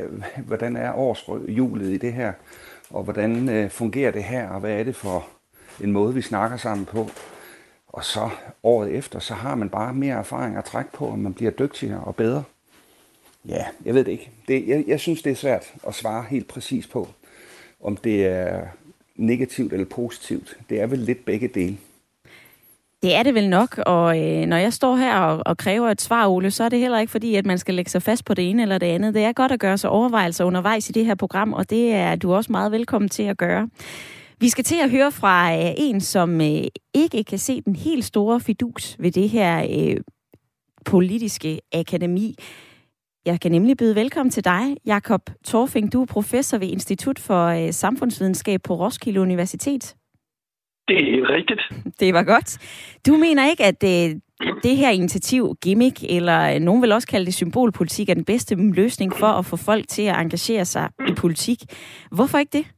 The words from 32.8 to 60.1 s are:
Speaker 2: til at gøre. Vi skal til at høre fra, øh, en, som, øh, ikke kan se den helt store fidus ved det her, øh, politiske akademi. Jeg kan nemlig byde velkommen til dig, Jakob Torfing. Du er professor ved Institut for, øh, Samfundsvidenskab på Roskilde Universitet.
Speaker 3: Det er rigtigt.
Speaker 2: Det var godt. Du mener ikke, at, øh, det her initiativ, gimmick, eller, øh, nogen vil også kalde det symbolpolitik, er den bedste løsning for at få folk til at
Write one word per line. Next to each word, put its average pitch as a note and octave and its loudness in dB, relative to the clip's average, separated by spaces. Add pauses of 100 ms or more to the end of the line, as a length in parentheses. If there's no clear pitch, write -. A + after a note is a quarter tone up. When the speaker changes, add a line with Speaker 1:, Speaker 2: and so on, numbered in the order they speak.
Speaker 2:
til - -4
at G3+ -2
gøre. F3+ 0 (720)
Vi B3 6
skal A#3+ 0
til E4 0
at C4 2
høre C4+ 4
fra, F3+ 4
øh, E3 0
en, B3+ 0
som, F3 2
øh, D3+ 2 (300)
ikke C#4+ 2
kan G3 -6
se B3+ -4
den G3 0
helt D4 -2
store A3 2
fidus - -4
ved F3 2
det G3 2
her, F#3 2
øh, - 0 (920)
politiske F#3 0 (140)
akademi. F3 -2 (920)
Jeg E3+ 0
kan F3 0
nemlig A3 4
byde A3+ 2
velkommen B3+ 0
til G#3+ -2
dig, F3+ 2 (240)
Jakob G3+ 0 (240)
Torfing. A#3 0
Du B3+ 2
er B3 -4
professor A#3+ 0
ved F#3+ -4
Institut G3 -4
for, F3 2
øh, E3 0
Samfundsvidenskab F#3+ 0
på F3+ -2
Roskilde G3 -2
Universitet. F#3 -2 (920)
Speaker 3:
Det F#3+ 4
er C3 2
rigtigt. F3 0 (380)
Speaker 2:
Det F#3 6
var F3 6
godt. G3+ 4 (480)
Du C4+ 8
mener D4+ 6
ikke, E4 2
at, G3 4
øh, E3+ 4 (420)
det B3+ 4
her C4+ 4
initiativ, F#3+ 0
gimmick, A3 4 (120)
eller, E3 2
øh, D3 0
nogen F#3+ 4
vil A3+ 6
også A#3 2
kalde F#3+ 0
det F3+ -2
symbolpolitik, G3 0
er F3+ 4
den E3 0
bedste G#3+ 0 (180)
løsning G3 2
for G#3+ 4
at F3+ -2
få G3 -6
folk G#3 0
til - -4
at G3+ 2